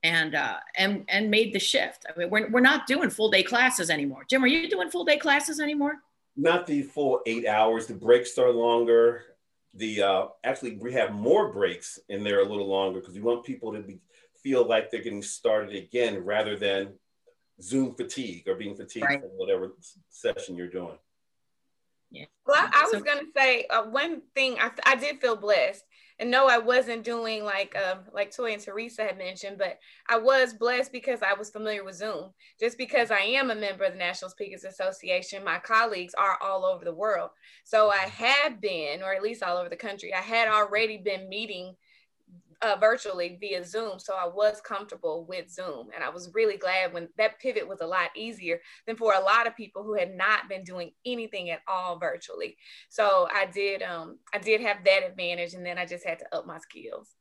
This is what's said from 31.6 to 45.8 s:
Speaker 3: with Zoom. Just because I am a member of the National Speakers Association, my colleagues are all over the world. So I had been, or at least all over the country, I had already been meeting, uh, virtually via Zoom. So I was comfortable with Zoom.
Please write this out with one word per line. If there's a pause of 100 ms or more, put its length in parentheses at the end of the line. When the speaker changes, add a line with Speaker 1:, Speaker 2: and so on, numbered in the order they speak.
Speaker 3:
with
Zoom. (280)
Just
because
I
am
a
member
of
the
National
Speakers
Association,
my
colleagues
are
all
over
the
world. (340)
So
I
had
been,
or
at
least
all
over
the
country,
I
had
already
been
meeting, (840)
uh,
virtually
via
Zoom.
So
I
was
comfortable
with
Zoom.